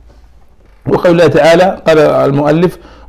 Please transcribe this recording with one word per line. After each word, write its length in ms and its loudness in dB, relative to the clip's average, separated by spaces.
وقول 200 0
الله 140 2
تعالى، 600 0
قال 120 2
المؤلف: 800 0